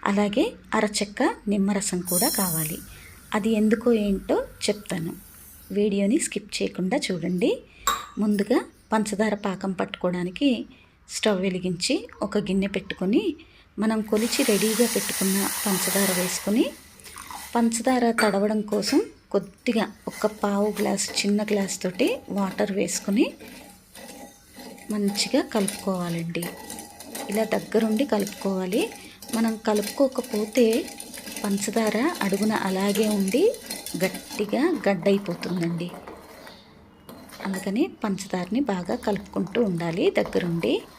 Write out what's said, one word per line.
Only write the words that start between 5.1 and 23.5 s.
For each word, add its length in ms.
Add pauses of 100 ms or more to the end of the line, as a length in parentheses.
వీడియోని 480
స్కిప్ 320
చేయకుండా 420 (100)
చూడండి. 420 (720)
ముందుగా 360 (340)
పంచదార 440 (100)
పాకం 340
పట్టుకోవడానికి 680 (600)
స్టవ్ 340
వెలిగించి 520 (300)
ఒక 200
గిన్నె 300
పెట్టుకొని 460 (600)
మనం 180 (100)
కొలిచి 380
రెడీగా 460
పెట్టుకున్న 420 (280)
పంచదార 440 (120)
వేసుకొని, 440 (920)
పంచదార 500 (160)
తడవడం 400 (100)
కోసం 280 (340)
కొద్దిగా 500 (280)
ఒక 140 (180)
పావు 340
గ్లాస్, 280 (140)
చిన్న 320
గ్లాస్ 320
తోటి 240 (300)
వాటర్ 420
వేసుకొని 460 (1700)